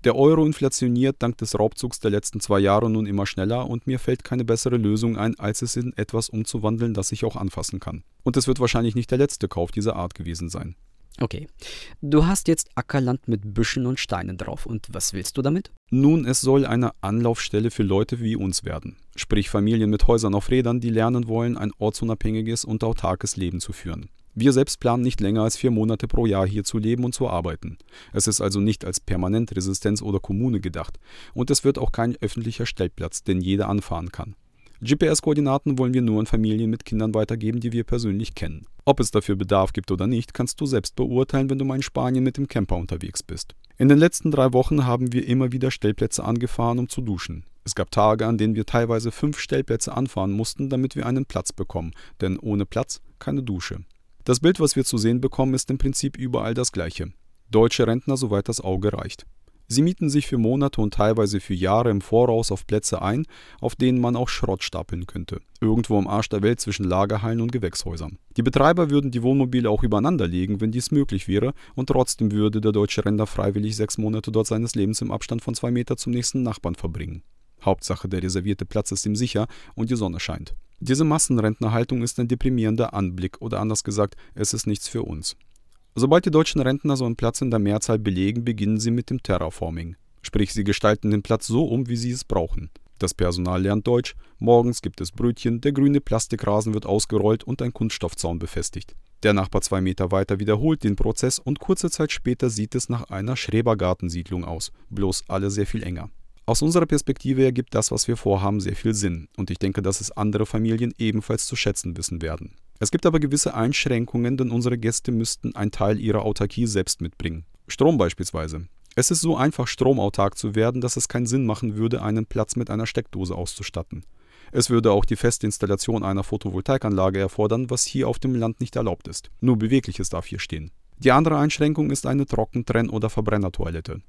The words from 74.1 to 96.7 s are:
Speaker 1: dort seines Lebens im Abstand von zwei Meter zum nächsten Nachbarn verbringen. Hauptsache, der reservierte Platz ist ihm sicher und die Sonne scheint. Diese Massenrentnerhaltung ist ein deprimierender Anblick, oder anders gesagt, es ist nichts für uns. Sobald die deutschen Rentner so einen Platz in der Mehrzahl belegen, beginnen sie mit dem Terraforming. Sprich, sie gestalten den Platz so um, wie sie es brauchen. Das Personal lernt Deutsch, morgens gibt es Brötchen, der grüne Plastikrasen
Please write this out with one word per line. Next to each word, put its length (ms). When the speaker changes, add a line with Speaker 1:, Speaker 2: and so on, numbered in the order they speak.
Speaker 1:
dort 180
seines 280
Lebens 240
im 100
Abstand 320
von 140
zwei 160
Meter 240
zum 160
nächsten 320
Nachbarn 320
verbringen. 480
Hauptsache, 460
der 120
reservierte 440
Platz 260
ist 140
ihm 100
sicher 320
und 140
die 60
Sonne 240
scheint. 340
Diese 240
Massenrentnerhaltung 960
ist 180
ein 80
deprimierender 680
Anblick, 460
oder 220
anders 240
gesagt, 320
es 200
ist 140
nichts 220
für 140
uns. 340
Sobald 320
die 60
deutschen 300
Rentner 340
so 80
einen 140
Platz 240
in 100
der 80
Mehrzahl 400
belegen, 460
beginnen 340
sie 120
mit 180
dem 120
Terraforming. 760
Sprich, 320
sie 100
gestalten 480
den 100
Platz 260
so 180
um, 240
wie 80
sie 140
es 120
brauchen. 460
Das 160
Personal 480
lernt 240
Deutsch, 300
morgens 420
gibt 200
es 100
Brötchen, 480
der 140
grüne 260
Plastikrasen 760